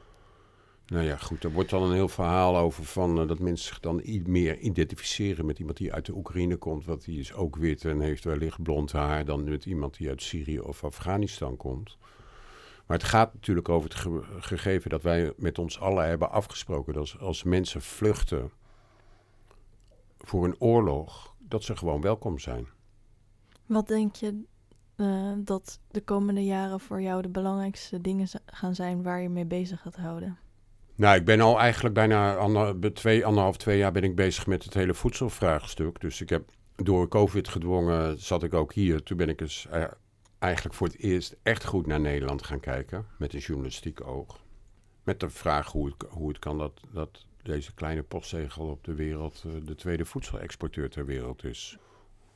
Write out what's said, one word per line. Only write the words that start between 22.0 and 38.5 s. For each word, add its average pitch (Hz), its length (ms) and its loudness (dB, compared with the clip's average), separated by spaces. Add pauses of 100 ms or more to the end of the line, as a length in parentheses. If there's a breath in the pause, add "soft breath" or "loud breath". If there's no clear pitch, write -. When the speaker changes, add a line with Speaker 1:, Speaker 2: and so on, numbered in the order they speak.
Speaker 1:
welkom 98 380 0
zijn. 60 280 -8 (960)
Speaker 2:
Wat 220 220 0
denk 214 280 0
je, 208 280 -6 (520)
eh, 196 420 0
dat 196 420 -4 (120)
de 202 100 -4
komende 202 420 0
jaren 190 360 -2
voor 190 220 -6
jou 185 200 -2
de 185 80 -6
belangrijkste 190 720 -4
dingen 190 260 0
z-, - 80 -12 (100)
gaan 185 300 -4
zijn 180 280 -2
waar 180 180 -2
je 180 80 -4
mee 175 160 -2
bezig 180 360 -4
gaat 190 140 -12
houden? 175 420 -8 (580)
Speaker 1:
Nou, 101 200 10
ik 87 100 6
ben 110 160 8
al 113 180 8
eigenlijk 117 360 4
bijna 104 400 6
ander-, 104 440 2
be-, 85 120 2
twee, 110 340 4
anderhalf, 101 320 4
twee 101 200 4
jaar 98 140 6
ben 92 120 4
ik 92 120 2
bezig 92 320 2
met 92 160 2
het - 100 -10
hele 92 200 4
voedselvraagstuk. 87 1080 0
Dus 82 200 -6
ik 82 80 -8
heb, 80 200 0 (260)
door 90 320 4
covid 101 400 4
gedwongen, 85 720 2
zat 85 240 -2
ik 82 100 -2